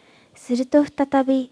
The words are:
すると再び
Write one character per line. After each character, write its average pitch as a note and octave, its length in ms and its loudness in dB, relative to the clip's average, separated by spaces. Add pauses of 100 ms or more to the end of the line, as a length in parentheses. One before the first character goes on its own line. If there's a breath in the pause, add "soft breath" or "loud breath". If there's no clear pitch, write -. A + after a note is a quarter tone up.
(480 soft breath)
す B3 80 -2
る B3+ 100 -2
と D4 200 2
再 C#4 400 -2
び C4 260 -2